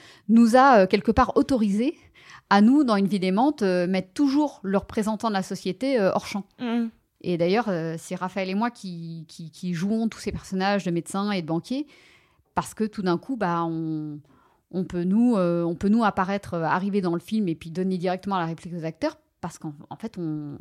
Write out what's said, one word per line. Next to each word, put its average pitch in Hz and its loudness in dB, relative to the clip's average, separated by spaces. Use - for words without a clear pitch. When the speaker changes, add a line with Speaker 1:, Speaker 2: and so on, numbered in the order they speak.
Speaker 1:
nous 226 6
a, 254 8
euh, 185 6
quelque 214 0
part - 2
autorisés 233 2
à 202 6
nous, 269 8
dans 226 2
Une 196 2
vie 196 0
d'aimante, 220 2
euh, 180 2
mettre 185 -2
toujours 285 0
le 196 0
représentant 214 -4
de 214 -2
la 190 -2
société, 196 -4
euh, 190 2
hors - -4
champ. 196 -8
Speaker 2:
Mm. 233 -2
Speaker 1:
Et 175 -2
d'ailleurs, 190 2
euh, 165 -4
c'est 180 -10
Raphaël 185 -6
et 185 -4
moi 233 0
qui, 165 -12
qui, 160 -16
qui 180 -6
jouons 208 -2
tous - -10
ces - -8
personnages 190 -2
de 180 -2
médecins 196 -4
et 196 -2
de 156 -8
banquiers, 240 -4
parce - -6
que 214 -4
tout 214 -8
d'un 180 0
coup, 269 -6
bah, 170 -2
on, 156 -6
on 180 -2
peut 175 -4
nous, 226 4
euh, 170 2
on 170 -2
peut 196 -2
nous 226 4
apparaître, 196 -2
euh, 165 -4
arriver 190 0
dans 175 0
le 170 -4
film 214 -2
et 160 0
puis 165 -16
donner 185 -2
directement 185 -4
la 170 -2
réplique 165 -8
aux 156 -8
acteurs, 285 -6
parce 165 -10
qu'en, 156 -10
en 139 -16
fait, 220 -12
on, 151 -8